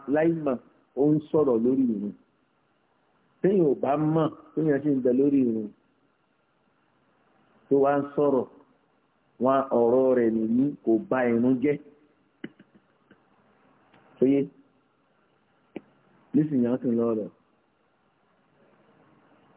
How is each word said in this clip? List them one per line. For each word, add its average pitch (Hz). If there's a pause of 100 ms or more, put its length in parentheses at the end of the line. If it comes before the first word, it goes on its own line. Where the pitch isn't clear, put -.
láì 156
mọ̀, 147 (380)
ó 127
ń 151
sọ̀rọ̀ 147
lórí 131
irun. 101 (1300)
Téèyàn 185
ò 135
bá 127 (120)
mọ̀, 156 (220)
téèyàn 151
sì 147
ń 131
bẹ 123
lórí 139
irun, 110 (2000)
tó 139
wá 139
ń 143
sọ̀rọ̀, 139 (960)
wọn 131
ọ̀rọ̀ 127
rẹ̀ 117
nìyí 113 (120)
kò -
ba 127
irun 123
jẹ́. 147 (2500)
Ṣóyé? 139 (1900)
Nísìnyí, 143
wọ́n 127
sì 135
ń 117
lọ 117
rẹ̀. 104 (2250)